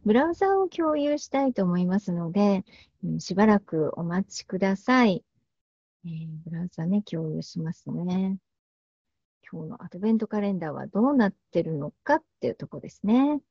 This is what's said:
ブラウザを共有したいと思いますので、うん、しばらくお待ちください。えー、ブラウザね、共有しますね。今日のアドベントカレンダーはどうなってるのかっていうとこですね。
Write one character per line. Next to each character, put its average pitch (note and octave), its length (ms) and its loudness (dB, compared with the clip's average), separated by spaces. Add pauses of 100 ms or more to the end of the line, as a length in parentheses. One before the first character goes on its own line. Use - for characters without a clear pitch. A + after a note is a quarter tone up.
ブ G#3 80 4
ラ C#4+ 180 4
ウ E4+ 40 -2
ザ G4 240 2
を F#4+ 100 2
共 D#4 280 0
有 D4 220 0
し - 100 -12
た C4+ 160 0
い C4 80 2
と G#3 100 0
思 F3 160 2
い F3+ 80 2
ま F#3 140 2
す F3+ 120 -6
の E3+ 180 -4
で、 G3+ 340 2 (400)
う D#3+ 120 -4
ん、 E3 40 -4
し - 140 -6
ば G3+ 120 4
ら G#3 140 6
く D#3 360 -2
お E3 60 -6
待 F3 260 -2
ち - 160 -14
く F#3 140 -6
だ G3 180 2
さ B3 300 4
い。 F#3 180 0 (840)
え - 20 -10
ー、 D#3+ 180 -10 (200)
ブ E3 80 -10
ラ E3+ 100 -6
ウ F3+ 40 -8
ザ E3 180 -6
ね、 G3+ 160 2
共 D#3+ 320 -6
有 D#3+ 80 -4
し - 180 -10
ま D#3+ 120 -4
す - 180 -12
ね。 F#3 480 -2 (1120)
今 E3 140 -12
日 D#3+ 60 -12
の - 140 -14
ア F3+ 40 -14
ド F3+ 100 -14
ベ G#3+ 140 2
ン A3 60 4
ト A3 80 -2
カ G#3+ 140 -4
レ G3+ 120 0
ン F#3 60 -2
ダ E3 100 -4
ー - 20 -4
は C3+ 160 -10
ど A#3 240 2
う D4 40 2
な A3+ 140 4
っ F#3+ 60 -2 (180)
て E3+ 100 2
る D#3+ 120 -4
の D3 180 -6 (100)
か D4 140 4
っ D#4 60 0 (180)
て - 60 -4
い A#2 40 0
う - 40 -6
と - 120 -12
こ - 140 -14
で - 100 -16
す - 140 -20
ね。 C4+ 360 2 (100)